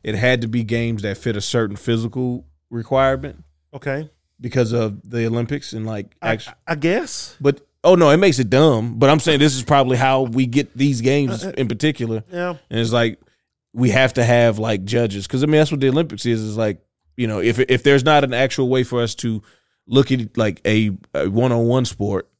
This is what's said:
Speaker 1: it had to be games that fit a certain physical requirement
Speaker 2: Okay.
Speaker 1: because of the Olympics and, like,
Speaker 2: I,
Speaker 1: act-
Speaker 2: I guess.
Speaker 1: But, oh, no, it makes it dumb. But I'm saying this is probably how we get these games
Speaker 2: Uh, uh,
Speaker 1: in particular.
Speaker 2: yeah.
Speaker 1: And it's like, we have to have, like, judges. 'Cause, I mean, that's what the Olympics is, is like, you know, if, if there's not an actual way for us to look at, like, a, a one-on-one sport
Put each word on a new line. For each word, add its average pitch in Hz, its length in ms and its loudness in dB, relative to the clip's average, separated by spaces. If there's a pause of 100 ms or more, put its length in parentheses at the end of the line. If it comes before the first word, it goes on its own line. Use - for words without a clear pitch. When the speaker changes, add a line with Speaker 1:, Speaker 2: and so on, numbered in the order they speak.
Speaker 1:
it 107 120 -6
had 120 280 0
to 117 60 -6
be 117 160 -2
games 117 380 -4
that 101 140 -6
fit 113 200 -6
a 101 40 -4
certain 107 360 -2
physical 120 680 -4 (240)
requirement 135 760 -2 (280)
Speaker 2:
Okay. 143 380 -8 (300)
Speaker 1:
because 120 320 -2
of 110 360 -4
the 117 180 -4
Olympics 117 460 -6
and, 110 140 -8
like, 104 340 -10
Speaker 2:
I, 113 140 -2
Speaker 1:
act- - 140 -10 (180)
Speaker 2:
I 165 80 -4
guess. 175 680 -4
Speaker 1:
But, 139 260 0 (160)
oh, 180 120 8
no, 165 160 6
it 160 80 6
makes 175 200 4
it 117 120 0
dumb. 120 480 2
But 135 120 4
I'm 156 100 4
saying 151 200 2
this 143 160 4
is 127 60 -8
probably 131 340 2
how 135 260 2
we 127 240 0
get 123 300 -2
these 131 240 0
games 123 440 0
Speaker 2:
Uh, - 40 -8
uh, - 80 -10
Speaker 1:
in 131 120 -2
particular. 113 640 -2
Speaker 2:
yeah. 175 260 -6 (120)
Speaker 1:
And 113 120 -4
it's 113 120 -2
like, 117 260 0 (540)
we 120 180 2
have 131 240 2
to 123 100 2
have, 117 340 4
like, 107 260 -4
judges. 104 420 -2
'Cause, 131 160 -2
I 151 40 2
mean, 151 140 2
that's 151 100 2
what 147 100 -4
the 135 80 2
Olympics 135 380 -2
is, 113 160 0
is 107 140 -6
like, 107 240 -4 (360)
you 123 100 -2
know, 107 140 -4
if, 107 180 0
if 127 240 2
there's 139 220 4
not 147 200 4
an 123 100 -4
actual 131 340 0
way 127 160 0
for 120 180 -4
us 110 140 -4
to 110 260 -6 (440)
look 135 260 2
at, 117 240 -4
like, 107 300 -2
a, 107 240 2 (240)
a 71 160 -2
one-on-one 120 540 2
sport 101 440 -6 (120)